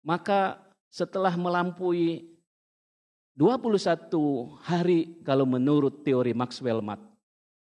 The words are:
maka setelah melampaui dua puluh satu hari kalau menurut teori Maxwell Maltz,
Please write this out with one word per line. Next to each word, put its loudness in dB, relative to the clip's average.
maka -2
setelah -2
melampaui -2
dua 4
puluh 0
satu -2
hari 0
kalau 2
menurut 2
teori 2
Maxwell -4
Maltz, -10